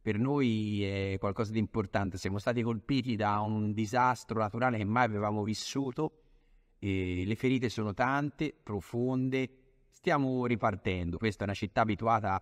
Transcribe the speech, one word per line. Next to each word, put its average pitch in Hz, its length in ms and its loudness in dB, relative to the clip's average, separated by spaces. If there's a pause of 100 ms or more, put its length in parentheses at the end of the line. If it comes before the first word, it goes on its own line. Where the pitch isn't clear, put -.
Per 107 180 0
noi 113 640 2
è 98 360 0
qualcosa 104 320 -2
di 113 80 0
importante, 101 580 -2
siamo 98 200 -4
stati 120 240 0
colpiti 117 540 0
da 104 240 2
un 107 340 0
disastro 113 680 2
naturale 117 380 0
che 104 80 0
mai 120 200 4
avevamo 107 380 0
vissuto, 135 680 -2 (680)
e 92 480 -2
le 110 100 0
ferite 127 340 2
sono 107 260 -4
tante, 139 580 -2 (100)
profonde, 127 840 -2 (400)
stiamo 131 560 0
ripartendo. 98 720 0
Questa 110 240 0
è 101 40 0
una 98 100 -2
città - 260 -2
abituata 110 540 2
a 95 60 -4